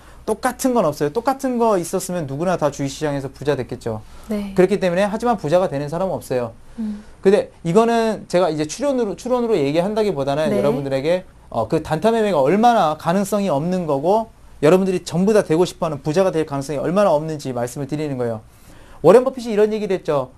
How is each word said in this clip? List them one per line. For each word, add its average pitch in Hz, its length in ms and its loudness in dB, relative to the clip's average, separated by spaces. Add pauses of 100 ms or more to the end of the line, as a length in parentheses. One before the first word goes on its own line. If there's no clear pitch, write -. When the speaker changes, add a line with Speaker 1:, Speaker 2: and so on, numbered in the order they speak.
(240)
Speaker 1:
똑같은 254 500 -2
건 220 100 2
없어요. 147 280 -2
똑같은 240 460 -2
거 220 200 2
있었으면 175 480 -4
누구나 160 320 -2
다 147 120 2
주식시장에서 139 600 -4
부자 143 260 -2
됐겠죠. 113 460 -8 (260)
Speaker 2:
네. 202 260 -6
Speaker 1:
그렇기 185 240 4
때문에 180 260 0
하지만 226 320 -2
부자가 175 320 2
되는 143 200 -6
사람은 175 240 -4
없어요. 120 400 -4 (260)
Speaker 2:
음. 214 240 -8 (200)
Speaker 1:
근데 196 280 4 (140)
이거는 226 640 2
제가 180 220 2
이제 151 160 -2
추론으로, 240 500 -2
추론으로 240 400 -2
얘기한다기보다는 170 920 0
Speaker 2:
네. 202 80 0
Speaker 1:
여러분들에게, 143 680 0 (240)
어, 110 180 -4
그 156 160 0
단타 160 280 0
매매가 208 300 2
얼마나 185 580 4
가능성이 196 500 0
없는 170 380 -2
거고 170 420 0 (340)
여러분들이 185 420 4
전부 190 280 0
다 208 100 6
되고 165 220 2
싶어하는 160 380 -6
부자가 180 280 2
될 156 160 -2
가능성이 139 320 -6
얼마나 175 340 2
없는지 151 400 -4
말씀을 123 340 -6
드리는 147 320 -6
거예요. 113 240 -4 (580)
워렌 202 220 8
버핏이 254 300 -4
이런 208 200 2
얘기를 202 240 -2
했죠. 139 420 -2